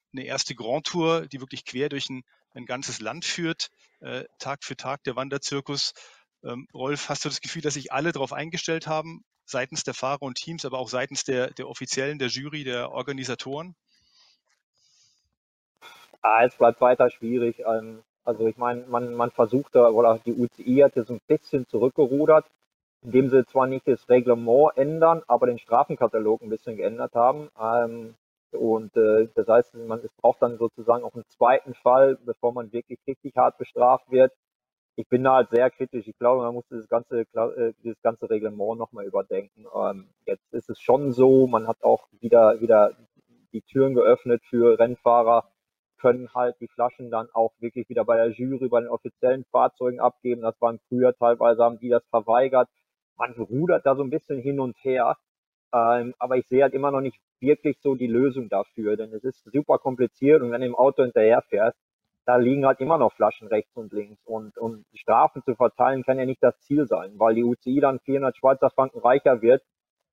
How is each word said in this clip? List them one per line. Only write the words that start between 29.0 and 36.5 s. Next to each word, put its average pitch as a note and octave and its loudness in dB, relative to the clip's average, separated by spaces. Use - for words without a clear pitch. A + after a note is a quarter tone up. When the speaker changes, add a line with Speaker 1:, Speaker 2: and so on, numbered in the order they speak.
Speaker 2:
das G#2+ -2
heißt, A#2 2
man, A#2 -10
es A2 -14
braucht - 2
dann A#2+ -2
sozusagen A#2 -2
auch - -12
einen A#2 -14
zweiten B2+ 0
Fall, C3+ 4
bevor A#2+ -4
man A#2 -12
wirklich A#2+ -12
richtig C3+ -12
hart B2 2
bestraft B2 0
wird, B2+ 6
ich A2+ -10
bin B2+ 0
da C3 4
halt B2+ 4
sehr B2 4
kritisch. B2 -10
Ich A2 -18
glaube, B2 0
man A#2+ -6